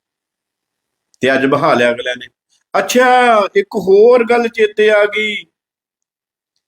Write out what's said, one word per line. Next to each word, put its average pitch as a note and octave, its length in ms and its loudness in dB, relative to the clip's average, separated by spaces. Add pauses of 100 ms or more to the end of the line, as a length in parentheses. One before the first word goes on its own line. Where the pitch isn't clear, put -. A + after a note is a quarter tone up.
(1200)
ਤੇ C3 140 0
ਅੱਜ C3 120 -2
ਬਹਾ C3+ 280 0
ਲਿਆ A#2+ 180 0
ਅਗਲਿਆਂ B2 240 -8
ਨੇ। B2 120 -20 (520)
ਅੱਛਾ, B3 560 2 (200)
ਇੱਕ G3+ 200 -4
ਹੋਰ G#3+ 540 2
ਗੱਲ A#3+ 180 0
ਚੇਤੇ G#3+ 440 -2
ਆ G#3 140 2
ਗਈ, G#3 400 -8 (1200)